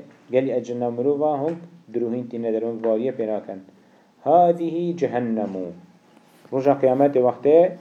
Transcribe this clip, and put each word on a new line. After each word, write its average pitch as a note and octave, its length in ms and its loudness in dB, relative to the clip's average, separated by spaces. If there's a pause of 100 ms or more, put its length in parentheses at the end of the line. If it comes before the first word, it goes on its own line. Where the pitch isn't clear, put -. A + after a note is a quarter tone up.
(340)
قال C3 180 0
اجنا A#2+ 380 -4
مروفا C#3+ 520 -2
هنگ E3 160 -4 (360)
دروهين A#2 360 -4
تينا A#2 220 -6
درونگ A2+ 340 -4
واريه A2+ 260 0
پيناكن. G#2+ 480 -6 (640)
هذه E3+ 760 2
جهنم. A2+ 560 -2 (1000)
رجع C3+ 200 4
قيامت C3+ 440 2
وقته C#3+ 520 4 (120)